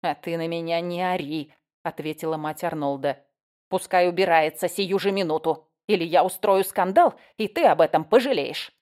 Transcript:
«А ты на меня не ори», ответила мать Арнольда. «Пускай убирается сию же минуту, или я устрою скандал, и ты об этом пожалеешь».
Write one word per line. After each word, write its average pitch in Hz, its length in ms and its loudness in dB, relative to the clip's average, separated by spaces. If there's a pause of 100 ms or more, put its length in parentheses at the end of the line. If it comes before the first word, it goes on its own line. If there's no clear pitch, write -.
«А 151 140 -2
ты 170 220 -6
на 165 100 -4
меня 170 340 -4
не 175 220 -4
ори», 160 500 -4 (300)
ответила 156 540 -6
мать 151 260 -8
Арнольда. 143 600 -4 (460)
«Пускай 180 380 0
убирается 170 600 0
сию 196 320 -2
же 196 120 0
минуту, 160 560 -2 (200)
или 190 160 0
я 165 200 2
устрою 190 400 2
скандал, 202 520 2 (220)
и 220 100 -2
ты 330 180 0
об 170 160 6
этом 156 240 2
пожалеешь». 226 680 0 (100)